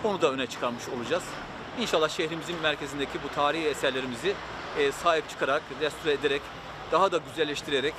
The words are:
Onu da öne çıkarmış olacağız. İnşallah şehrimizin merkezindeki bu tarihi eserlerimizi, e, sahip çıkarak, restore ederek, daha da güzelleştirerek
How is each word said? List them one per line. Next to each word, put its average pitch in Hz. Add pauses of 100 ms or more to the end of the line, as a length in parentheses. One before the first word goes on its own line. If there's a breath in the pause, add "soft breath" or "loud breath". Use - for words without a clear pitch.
Onu 196
da 151
öne 131
çıkarmış 120 (140)
olacağız. 123 (560)
İnşallah 165
şehrimizin 165
merkezindeki 143
bu 143
tarihi 151
eserlerimizi, 131 (420)
e, 143
sahip 160
çıkarak, 143 (200)
restore 151
ederek, 139 (500)
daha 180
da 170 (100)
güzelleştirerek 147